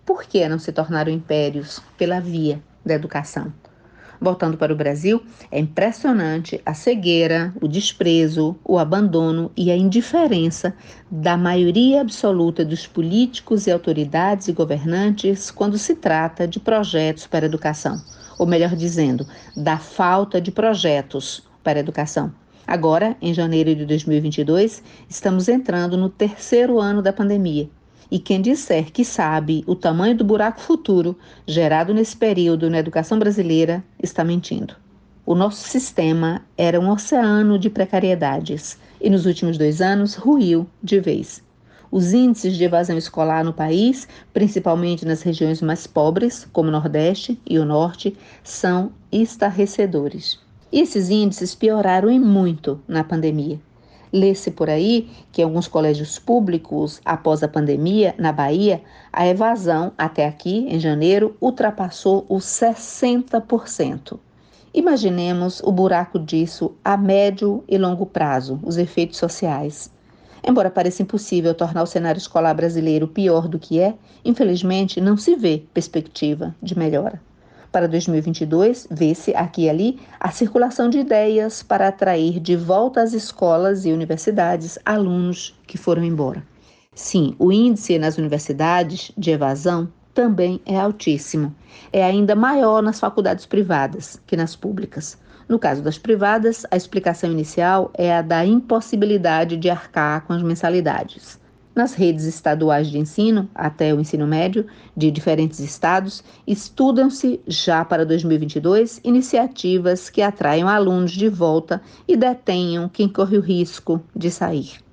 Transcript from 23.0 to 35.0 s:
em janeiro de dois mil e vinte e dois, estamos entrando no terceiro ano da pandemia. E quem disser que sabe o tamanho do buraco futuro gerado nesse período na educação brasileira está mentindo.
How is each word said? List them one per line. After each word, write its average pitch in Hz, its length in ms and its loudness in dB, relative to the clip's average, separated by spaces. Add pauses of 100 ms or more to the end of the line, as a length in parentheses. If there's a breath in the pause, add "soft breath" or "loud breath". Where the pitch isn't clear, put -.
em 170 100 0
janeiro 160 400 2
de 151 140 -6
dois 151 180 0
mil 151 140 2
e - 20 -2
vinte 151 160 -4
e 151 60 0
dois, 185 400 0 (260 loud breath)
estamos 185 400 -2
entrando 180 480 0
no 190 120 0
terceiro 240 720 0
ano 202 220 0
da 190 100 2
pandemia. 196 560 0 (460 soft breath)
E 185 60 0
quem 190 220 0
disser 175 500 0
que 247 140 0
sabe 156 600 -2
o 185 80 0
tamanho 180 440 0
do 226 80 0
buraco 208 340 0
futuro 185 580 0 (300 loud breath)
gerado 160 460 2
nesse 220 240 0
período 170 520 2
na 165 80 0
educação 160 400 -2
brasileira 175 640 2 (220)
está - 180 -4
mentindo. 170 540 -4 (500)